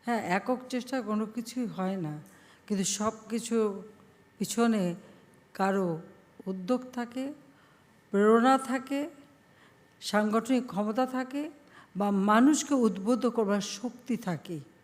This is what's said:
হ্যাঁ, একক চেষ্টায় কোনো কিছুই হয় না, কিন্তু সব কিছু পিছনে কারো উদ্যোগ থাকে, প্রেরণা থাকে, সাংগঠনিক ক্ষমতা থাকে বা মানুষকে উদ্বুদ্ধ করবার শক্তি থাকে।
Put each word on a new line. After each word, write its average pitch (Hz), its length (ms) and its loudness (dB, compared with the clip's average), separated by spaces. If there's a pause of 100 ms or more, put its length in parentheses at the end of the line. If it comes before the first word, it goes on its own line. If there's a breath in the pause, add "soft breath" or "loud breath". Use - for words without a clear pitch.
হ্যাঁ, 240 160 -2 (160)
একক 254 220 -2 (120)
চেষ্টায় 247 380 -4
কোনো 214 140 0 (120)
কিছুই 240 300 -6 (100)
হয় 190 300 -2
না, 151 80 -6 (500 loud breath)
কিন্তু 196 220 -2 (120)
সব 214 160 0 (160)
কিছু 226 280 -2 (800)
পিছনে 220 440 2 (720 loud breath)
কারো 190 340 2 (580)
উদ্যোগ 190 360 -2 (120)
থাকে, 247 320 -6 (880 soft breath)
প্রেরণা 226 420 6 (140)
থাকে, 269 300 -2 (1040 soft breath)
সাংগঠনিক 226 680 0
ক্ষমতা 214 380 -2
থাকে 254 380 -6 (520 loud breath)
বা 202 120 0 (220)
মানুষকে 254 440 6 (120)
উদ্বুদ্ধ 202 380 2 (120)
করবার 202 280 2 (140)
শক্তি - 400 -6
থাকে। 170 400 -6 (260)